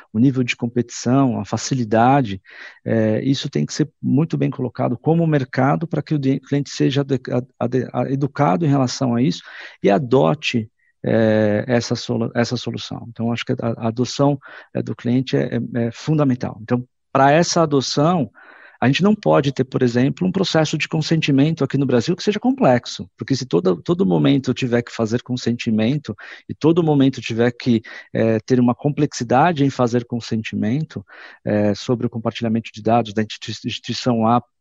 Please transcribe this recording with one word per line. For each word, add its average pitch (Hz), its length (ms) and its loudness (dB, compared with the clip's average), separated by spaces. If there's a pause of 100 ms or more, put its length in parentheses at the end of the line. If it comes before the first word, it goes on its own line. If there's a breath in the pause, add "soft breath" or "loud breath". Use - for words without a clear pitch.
(120)
o 107 80 0
nível 131 240 4
de 120 120 -4
competição, 120 840 0
a 107 60 -6
facilidade, 113 960 2 (460 loud breath)
é, 110 380 0
isso 139 260 -2
tem 147 160 -2
que - 80 -6
ser 156 160 -2 (100)
muito 143 380 0
bem 143 140 0
colocado 127 440 -4
como 165 300 0
mercado 147 600 0
pra 151 160 -4
que - 100 -6
o 151 60 0
de-, 135 220 0
cliente 143 280 -4
seja 143 320 0
ade-, 135 200 -2 (380)
ade-, 123 320 -2
a-, 127 200 -4
educado 147 520 0
em 147 60 2
relação 131 460 0
a 117 60 0
isso 175 200 0 (400 loud breath)
e - 80 2
adote, 143 800 2 (340)
é, 107 600 2
essa 120 300 0
solu-, 117 400 -4
essa 120 200 0
solução. 117 540 -10
Então, 117 220 -4
acho 117 140 -6
que 127 80 -4
a, - 20 -2 (220)
a 117 100 -4
adoção, 131 500 0 (380 loud breath)
é, 120 80 -2
do 120 120 -8
cliente 127 400 0
é, 139 200 -2
é, 117 300 -4
é 113 60 -4
fundamental. 143 680 -2
Então, 123 220 -2 (280)
pra 135 200 4
essa 170 320 4
adoção, 147 680 0 (520 loud breath)
a 117 60 4
gente 139 140 2
não 208 140 4
pode 156 380 2
ter, 139 100 -2
por 131 180 -4
exemplo, 127 460 2
um 180 40 0
processo 165 460 0
de 147 120 -6
consentimento 156 720 2
aqui 139 140 0
no 139 80 2
Brasil 127 320 0
que - 60 -12
seja 208 140 0
complexo, 208 800 0
porque 117 160 -4
se 131 120 -2
todo, 156 360 0
todo 175 240 0
momento 143 440 2
eu 123 40 0
tiver 120 280 0
que - 100 -10
fazer 113 300 -2
consentimento 117 920 -2 (360 loud breath)
e - 40 -10
todo 165 300 4
momento 139 360 4
eu 113 40 -8
tiver 120 280 0
que, 117 300 0 (320 loud breath)
é, 113 260 2
ter 123 200 0
uma 120 160 2
complexidade 143 880 0
em 139 60 2
fazer 120 340 0
consentimento, 113 960 -4 (440 loud breath)
é, 104 280 2
sobre 120 340 -2
o - 20 -10
compartilhamento 113 640 -4
de 107 100 -14
dados 110 300 2
da 110 80 0
institui-, - 480 -8
instituição 117 580 -2
A 120 160 2 (180)